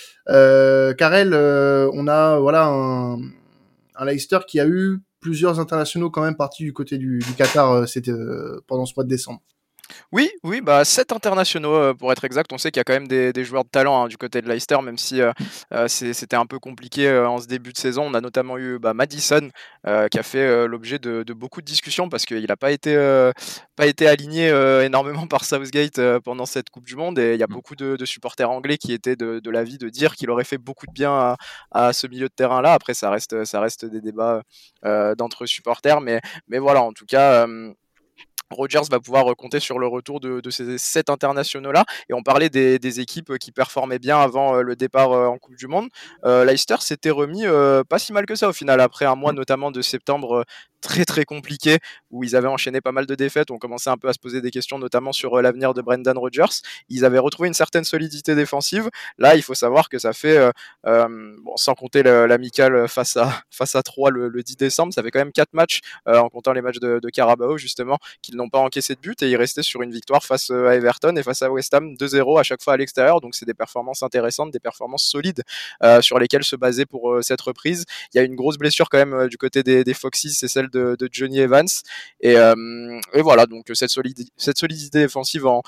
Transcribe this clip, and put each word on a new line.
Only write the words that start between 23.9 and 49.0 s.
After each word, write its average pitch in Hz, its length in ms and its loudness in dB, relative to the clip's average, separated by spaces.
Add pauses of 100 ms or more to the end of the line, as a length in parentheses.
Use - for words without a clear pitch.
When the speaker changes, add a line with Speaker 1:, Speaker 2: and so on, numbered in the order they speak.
Speaker 2:
aligné, 151 420 2
euh, 135 360 4
énormément 139 420 -2
<laughs> - 0 -
par 143 160 -2
Southgate, 139 560 -4
euh, 123 220 2
pendant 123 240 -10
cette 127 240 -8
Coupe 123 160 -20
du 123 100 -20
Monde. 165 240 -6
Et 117 140 2
il 117 60 -2
y 110 40 0
a 107 40 0
Speaker 1:
Mm. 104 60 -6
Speaker 2:
beaucoup 127 220 -16
de, 135 220 -6
de 127 80 -10
supporters - 440 -6
anglais 131 280 -4
qui - 160 -8
étaient 123 240 -4
de, 113 240 -8
de 113 100 -12
l'avis 117 260 -4
de 123 120 -10
dire 135 260 -2
qu'il 123 160 -4
aurait 120 140 0
fait 139 120 -8
beaucoup 131 300 -16
de - 60 -20
bien 143 180 -2
à, 127 260 0 (340)
à 123 220 2
ce 131 140 -6
milieu 127 220 -6
de - 40 -20
terrain-là. 127 380 2
Après, 135 220 2
ça 104 180 -4
reste, 107 320 -4
ça 107 160 -6
reste 113 260 -4
des 110 140 -12
débats, 110 440 -4 (420)
euh, 107 280 0
d'entre 117 320 -8
supporters. 143 540 0
Mais, 117 220 -2 (260)
mais 117 100 -6
voilà, 139 240 4
en 113 120 -2
tout 107 120 -20
cas, 131 400 4
euh, 113 280 -10 (760)
Rodgers 139 320 -2 (100)
va 127 80 0
pouvoir, 123 320 2
euh, - 20 2
compter 127 260 -8
sur 127 200 -6
le 127 80 -2
retour 127 320 -10
de, 127 200 -8
de 123 120 -12
ces 123 260 -10
sept - 320 -2
internationaux-là. 139 760 0 (220)
Et - 60 -8
on 123 80 -4
parlait 143 280 2
des, 131 280 4
des 123 220 -6
équipes, 135 320 -10
euh, 131 60 -6
qui 123 140 -14
performaient 131 460 -4
bien 139 220 2
avant, 135 380 2
euh, 123 40 2
le 123 140 -4
départ, 131 360 2
euh, 123 140 2
en 123 140 -2
Coupe - 160 -20
du 127 100 -18
Monde. 180 220 -4 (360)
Euh, 123 220 6
Leicester 135 360 2
s'était - 280 -4
remis, 151 380 -2
euh, 139 360 4
pas 160 140 -2
si - 160 -6
mal 202 140 -2
que 220 80 -8
ça 208 140 0
au 180 40 -2
final. 139 260 0
Après 127 260 2